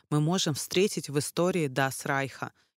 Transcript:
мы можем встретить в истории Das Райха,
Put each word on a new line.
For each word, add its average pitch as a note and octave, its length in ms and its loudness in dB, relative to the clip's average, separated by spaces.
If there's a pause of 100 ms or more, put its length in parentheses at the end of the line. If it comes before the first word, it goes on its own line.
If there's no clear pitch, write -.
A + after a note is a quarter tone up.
мы D3+ 120 4
можем E3 320 2
встретить - 560 0
в C#3+ 100 0
истории E3+ 480 0
Das C3+ 380 0
Райха, C3+ 480 -4 (240)